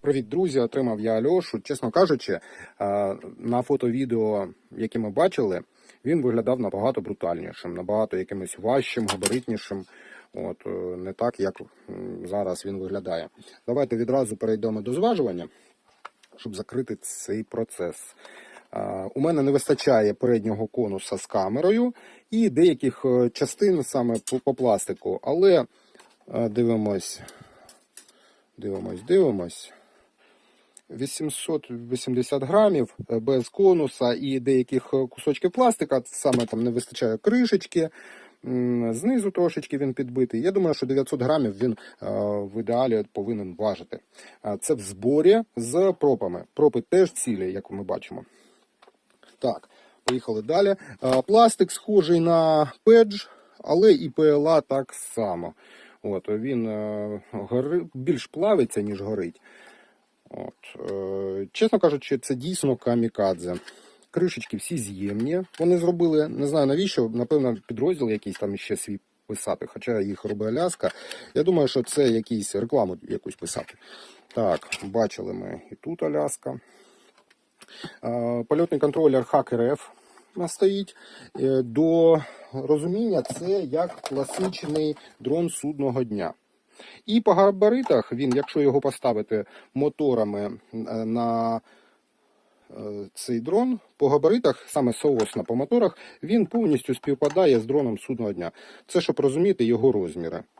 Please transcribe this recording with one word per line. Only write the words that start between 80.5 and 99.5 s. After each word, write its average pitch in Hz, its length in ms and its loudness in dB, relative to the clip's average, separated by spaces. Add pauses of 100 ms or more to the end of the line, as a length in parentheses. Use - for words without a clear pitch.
Е, 131 220 2
до 160 580 4 (320)
розуміння, 151 680 0
це 170 260 -8 (120)
як 165 340 -2
класичний 151 1040 -4 (240)
дрон 156 300 -2
судного 139 540 -4
дня. 101 280 -6 (720)
І 220 140 2
по 208 140 4
габаритах 196 800 4
він, 127 240 0
якщо 143 240 -2
його 139 200 4
поставити 110 640 -2 (300)
моторами, 117 840 0 (160)
е, 113 300 -6
на, 113 560 0 (1080)
е, 104 440 -12
цей 120 260 -4
дрон, 214 400 0 (160)
по 147 120 2
габаритах, 151 600 4
саме 127 240 2
соосно 113 520 0
по 117 100 -4
моторах, 180 440 2 (240)
він 202 240 2
повністю 160 480 0
співпадає 143 680 2
з 110 60 -8
дроном 123 320 0
судного 113 340 -6
дня. 87 180 -6 (360)
Це, 180 140 0
щоб 156 200 -2
розуміти 147 440 2